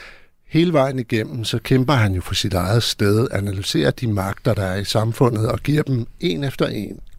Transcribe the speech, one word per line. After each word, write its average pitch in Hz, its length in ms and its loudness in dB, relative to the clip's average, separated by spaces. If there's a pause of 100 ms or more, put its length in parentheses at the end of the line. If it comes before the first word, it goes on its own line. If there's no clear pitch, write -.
(480)
hele 170 260 2
vejen 135 260 2
igennem, 117 440 -2
så 113 160 -2
kæmper 131 340 2
han 107 200 4
jo 92 80 0
for - 120 -6
sit 98 200 -2
eget 95 300 2
sted, 107 480 2
analyserer 101 600 0
de - 160 -4
magter, 98 460 -2
der 101 100 -2
er 92 140 -2
i 101 80 -4
samfundet, 113 680 0
og 113 80 -4
giver 147 240 0
dem 123 220 -2 (140)
en 160 240 -2
efter 139 240 0
en 107 320 -8 (200)